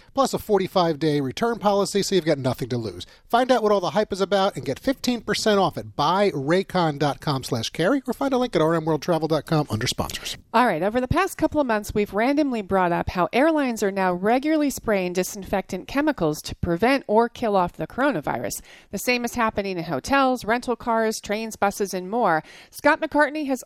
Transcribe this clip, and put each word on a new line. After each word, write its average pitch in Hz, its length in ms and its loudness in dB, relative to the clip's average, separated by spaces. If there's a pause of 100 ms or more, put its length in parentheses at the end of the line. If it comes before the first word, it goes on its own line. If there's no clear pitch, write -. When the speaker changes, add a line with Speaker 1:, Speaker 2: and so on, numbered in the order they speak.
(120)
Speaker 1:
plus 269 220 2
a 190 40 -2
forty-five 185 600 2
day 147 220 2
return 214 380 -2
policy, 196 440 2
so 196 120 -2
you've 175 100 2
got 156 120 2
nothing 127 320 -4
to 123 80 -4
lose. 110 300 -8 (220)
Find 247 220 2
out 240 120 4
what 208 80 2
all 202 100 4
the 170 100 -2
hype 208 220 0
is 185 80 -6
about 196 360 2
and 131 100 -10
get 135 120 -4
fifteen 247 440 -2
percent 208 360 2
off 170 200 0
at 107 180 -12
buy 185 360 2
raycon 160 680 0
dot 143 240 0
com 135 220 -2
slash 120 260 -4
carry, 226 360 0
or 240 60 -4
find 277 220 -2
a 247 40 2
link 247 160 -2
at 175 60 4
R 160 140 4
M 160 100 0
world 156 160 0
travel 160 260 0
dot 151 200 0
com 151 240 2
under 110 160 -2
sponsors. - 500 -6 (160)
Speaker 2:
All 240 140 4
right, 165 160 0
over 214 180 0
the 254 80 -4
past 349 300 0
couple 302 240 0
of 269 40 0
months, 214 280 -2
we've 208 180 0
randomly 254 480 2
brought 185 320 2
up 170 160 0
how 180 240 0
airlines 269 500 2
are 196 80 2
now 190 220 0
regularly 262 560 2
spraying 190 460 -2
disinfectant 190 760 -4
chemicals 262 540 0
to - 140 -10
prevent 220 500 0
or 226 240 2
kill 214 240 -4
off 180 200 2
the 156 120 -6
coronavirus. 156 760 -2 (280)
The 202 80 -8
same 247 260 -2
is 233 120 -6
happening 202 420 -2
in 165 60 -4
hotels, 254 600 0
rental 240 300 -2
cars, 226 460 -2
trains, 220 340 -6
buses, 202 400 -2
and 185 160 -6
more. 196 320 2 (280)
Scott 302 300 0
McCartney 294 460 0
has 269 200 -2